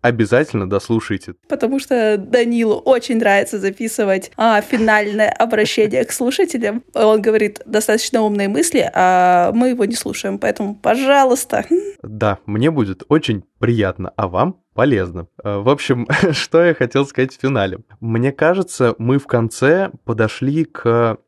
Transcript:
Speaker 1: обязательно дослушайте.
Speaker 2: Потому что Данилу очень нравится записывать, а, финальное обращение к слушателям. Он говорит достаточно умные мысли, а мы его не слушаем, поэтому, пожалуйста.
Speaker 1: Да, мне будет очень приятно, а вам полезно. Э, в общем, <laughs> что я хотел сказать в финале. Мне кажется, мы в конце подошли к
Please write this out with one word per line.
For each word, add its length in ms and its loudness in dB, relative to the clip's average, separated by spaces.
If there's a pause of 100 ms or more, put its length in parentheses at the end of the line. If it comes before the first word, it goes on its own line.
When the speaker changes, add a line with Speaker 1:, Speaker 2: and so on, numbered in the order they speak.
Speaker 1:
обязательно 640 0
дослушайте. 640 -4 (140)
Speaker 2:
Потому 300 -2
что 380 0
Данилу 580 0
очень 440 0
нравится 400 2
записывать, 760 -2
а, 240 4
финальное 720 0
обращение 720 0
к 80 -8
слушателям. 720 -2 (120)
Он 260 4
говорит 460 0
достаточно 560 0
умные 260 0
мысли, 460 0
а 580 4
мы 180 2
его 140 0
не 100 -4
слушаем, 440 -6
поэтому, 360 -4
пожалуйста. 920 2 (380)
Speaker 1:
Да, 440 -4
мне 240 0
будет 380 -4
очень 360 0 (140)
приятно, 580 -2
а 120 -2
вам 320 -2 (140)
полезно. 520 -2 (160)
Э, 160 -4
в 100 0
общем, 380 0 (140)
<laughs> 120 2
что 320 2
я 100 4
хотел 320 0
сказать 300 -4
в 40 -18
финале. 380 -2 (220)
Мне 320 -2
кажется, 680 0
мы 200 0
в 80 -4
конце 640 0 (140)
подошли 600 -2
к 640 0